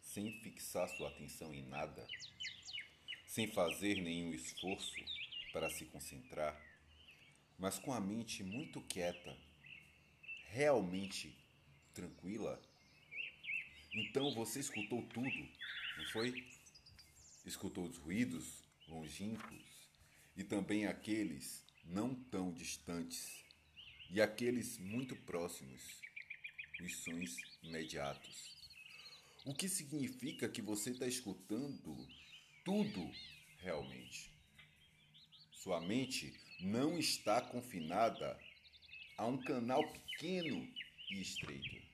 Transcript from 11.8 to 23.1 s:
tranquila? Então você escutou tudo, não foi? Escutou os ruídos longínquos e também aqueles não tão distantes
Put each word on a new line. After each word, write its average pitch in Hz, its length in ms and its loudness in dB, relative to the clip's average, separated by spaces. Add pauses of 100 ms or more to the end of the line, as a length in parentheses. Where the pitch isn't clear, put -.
tranquila? 92 680 -4 (1300)
Então 135 400 4
você 113 260 0
escutou 120 440 0
tudo, - 460 0 (480)
não - 140 -4
foi? 123 340 2 (1000)
Escutou 92 400 -2
os 82 120 -4
ruídos 87 680 2 (240)
longínquos 80 760 -6 (720)
e 95 80 -4
também 104 440 4
aqueles 92 760 0 (220)
não 107 300 2
tão 92 360 0
distantes - 960 -4 (640)